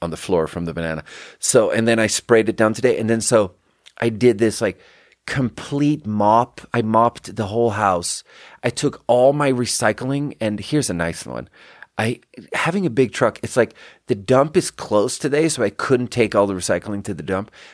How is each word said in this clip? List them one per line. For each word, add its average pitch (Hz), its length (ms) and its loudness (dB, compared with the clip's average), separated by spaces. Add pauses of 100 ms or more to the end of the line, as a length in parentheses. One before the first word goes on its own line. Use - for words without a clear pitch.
on 85 80 -6
the 80 80 -8
floor 82 300 0
from 85 180 -8
the 85 80 -6
banana. 80 320 -6 (340)
So, 127 320 2
and 113 160 0
then 113 120 4
I 110 80 2
sprayed 110 420 2
it 107 80 0
down 110 160 2
today. 123 260 0
And 110 100 -2
then 113 120 0
so 107 340 2 (440)
I 117 100 0
did 110 300 2
this, 110 240 0
like, 98 180 -2 (460)
complete 143 800 -2
mop. 107 540 2 (120)
I 117 100 0
mopped 110 540 0
the 110 100 -4
whole 113 240 0
house. 98 540 -2 (380)
I 123 80 -2
took - 360 -6
all 123 260 4
my 143 200 0
recycling, 127 880 -2
and 107 200 -2
here's 147 300 -2
a 90 40 -4
nice 82 300 -4
one. 62 240 -10 (500)
I, 110 220 -4 (340)
having 180 320 -2
a 143 40 0
big 120 220 2
truck, - 300 0
it's - 140 -8
like 117 180 2 (320)
the 123 80 0
dump 131 420 2
is - 140 0
closed - 500 -2
today, 151 280 0
so 131 140 -4
I 101 80 0
couldn't 123 400 0
take 113 240 0
all 104 120 4
the 98 80 -2
recycling 101 500 -4
to 101 100 -8
the 78 80 -10
dump. 95 280 -6 (240)